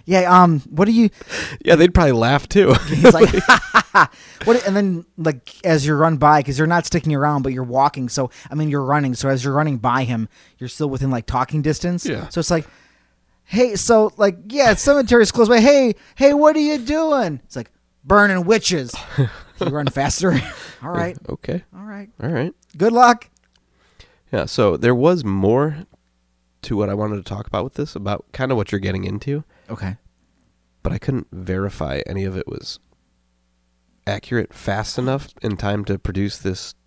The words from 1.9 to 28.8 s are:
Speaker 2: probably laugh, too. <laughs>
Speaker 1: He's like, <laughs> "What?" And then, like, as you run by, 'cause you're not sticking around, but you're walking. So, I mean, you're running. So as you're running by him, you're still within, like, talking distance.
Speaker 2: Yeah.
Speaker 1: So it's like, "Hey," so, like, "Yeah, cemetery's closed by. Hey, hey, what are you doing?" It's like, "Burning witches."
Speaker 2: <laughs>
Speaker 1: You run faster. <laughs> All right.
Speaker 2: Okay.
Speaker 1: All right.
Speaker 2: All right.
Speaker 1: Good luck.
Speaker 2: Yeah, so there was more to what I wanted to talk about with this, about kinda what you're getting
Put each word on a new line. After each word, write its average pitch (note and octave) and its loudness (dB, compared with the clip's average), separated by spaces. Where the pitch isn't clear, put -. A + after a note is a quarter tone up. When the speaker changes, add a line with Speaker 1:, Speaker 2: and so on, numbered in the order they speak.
Speaker 2:
probably D#3+ 4
laugh, B2 0
too. F#3+ 4
<laughs> - 0
Speaker 1:
He's D#3+ 8
like, A3 6
<laughs> - 0
"What?" A#3 2
And F#3+ -2
then, F#3 -2
like, D#3 -4
as D#3 2
you D3+ 0
run D#3 2
by, D3 4
'cause C3+ -4
you're D#3+ 0
not E3+ 0
sticking D#3 -2
around, C#3+ -2
but C3 -4
you're B2+ -6
walking. C3 0
So, B2+ -4
I C#3 -12
mean, D#3 -2
you're C#3+ -2
running. C#3 -2
So C3+ -4
as C3 -2
you're C3+ -4
running D3 -2
by B2 -2
him, A2+ -4
you're B2 -12
still D3 -6
within, C3+ -4
like, A#2 -6
talking C3 -4
distance. E3+ -4
Speaker 2:
Yeah. - -8
Speaker 1:
So - -6
it's E3 -4
like, E3 -2
"Hey," A3 -2
so, A3 2
like, G3+ 0
"Yeah, B3 4
cemetery's A#3+ 4
closed A3+ 2
by. A#3 6
Hey, C4+ 4
hey, C#4 4
what D4+ 4
are - 0
you D4+ -2
doing?" C4 -2
It's - -20
like, B2 -12
"Burning F#3+ 4
witches." E3+ 0
Speaker 2:
<laughs> C3 2
Speaker 1:
You F3 -2
run C#3+ -4
faster. C#3+ 0
<laughs> - -20
All D#3 -10
right. E3+ -6
Speaker 2:
Okay. - -8
Speaker 1:
All F#3 -20
right. G#3 -16
Speaker 2:
All B2 -6
right. D#3 -4
Speaker 1:
Good G#3 0
luck. A#3+ 4
Speaker 2:
Yeah, E2+ -4
so G2 0
there A#2+ 2
was D3+ 0
more A2+ 0
to G#2+ -6
what G2+ -2
I G2 -4
wanted G#2 -6
to G2 -10
talk G2+ -12
about G2 -6
with C3 -10
this, C#3+ -8
about G2+ -8
kinda C3 -4
what G#2 -4
you're G2+ -4
getting F#2+ -4